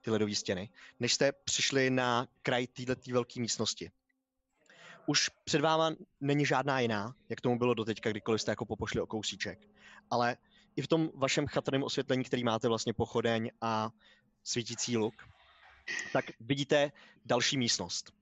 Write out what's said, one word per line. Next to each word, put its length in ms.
ty 100
ledové 240
stěny, 340
než 140
jste 180
přišli 580
na 380
kraj 260
téhletý 460
velké 260
místnosti. 520
Už 240
před 180
váma 340
není 240
žádná 340
jiná, 360
jak 120
tomu 180
bylo 140
doteďka, 360
kdykoliv 320
jste 100
jako 140
popošli 360
o 60
kousíček. 520
Ale 280
i 60
v 60
tom 280
vašem 320
chatrném 360
osvětlení, 400
který 200
máte 240
vlastně 260
pochodeň 580
a 280
svítící 540
luk, 160
tak 120
vidíte 520
další 320
místnost. 640